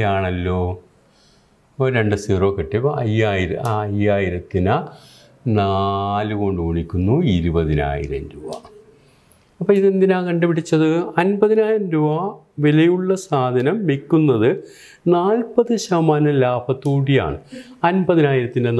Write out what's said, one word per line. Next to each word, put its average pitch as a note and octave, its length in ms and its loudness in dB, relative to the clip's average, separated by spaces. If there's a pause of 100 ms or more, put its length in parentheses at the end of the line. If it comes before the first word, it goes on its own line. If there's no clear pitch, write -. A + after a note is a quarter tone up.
(140)
ആണല്ലോ? F2+ 460 -2 (1200)
ഒരു C3 180 0
രണ്ട് G#2 260 0
സീറോ G2 240 2 (100)
കിട്ടിയപ്പോൾ A#2+ 420 -2
അയ്യായിരം, G#2+ 580 0 (120)
ആ - 20 -2 (140)
അയ്യായിരത്തിന് G2+ 920 0 (800)
നാല് G2+ 840 -2
കൊണ്ട് G2 240 -2
ഗുണിക്കുന്നു, F2+ 500 -2 (200)
ഇരുപതിനായിരം D2 880 -2 (100)
രൂപ. D2+ 160 -16 (1080)
അപ്പോൾ G3+ 200 2
ഇതെന്തിനാ F#3+ 380 2 (100)
കണ്ടുപിടിച്ചത്? E3 600 0 (340)
അൻപതിനായിരം G#3+ 640 2 (120)
രൂപ D3+ 180 0 (500)
വിലയുള്ള F3 460 4 (160)
സാധനം B2+ 500 0 (120)
വിൽക്കുന്നത് C#3 600 2 (680)
നാൽപത് A#3 580 0 (100)
ശതമാനം D3+ 500 2 (100)
ലാഭത്തോടെയാണ്. B2+ 920 0 (520)
അൻപതിനായിരത്തിൻ്റെ C#3 880 2